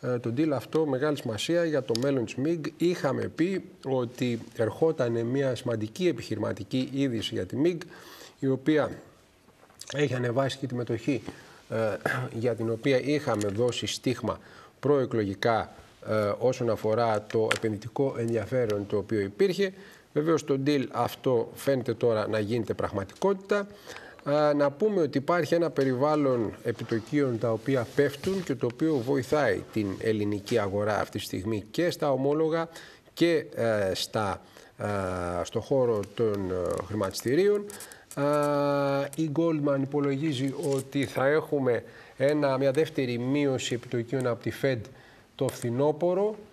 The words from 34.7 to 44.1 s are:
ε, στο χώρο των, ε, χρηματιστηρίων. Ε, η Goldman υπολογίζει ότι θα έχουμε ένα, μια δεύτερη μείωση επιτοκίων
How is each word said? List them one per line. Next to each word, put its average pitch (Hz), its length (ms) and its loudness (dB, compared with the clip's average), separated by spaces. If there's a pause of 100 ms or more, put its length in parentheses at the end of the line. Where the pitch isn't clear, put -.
ε, 107 80 -4 (580)
στο - 160 -4
χώρο 120 400 2 (140)
των, 101 360 0
ε, 87 360 -2
χρηματιστηρίων. 131 800 0 (520)
Ε, 143 1040 0
η 160 140 -2
Goldman 151 460 2
υπολογίζει 139 720 0 (200)
ότι 135 300 -2
θα 131 220 0
έχουμε 143 580 2 (320)
ένα, 139 420 2
μια 139 120 4
δεύτερη 131 480 0
μείωση 131 560 0
επιτοκίων 123 520 -2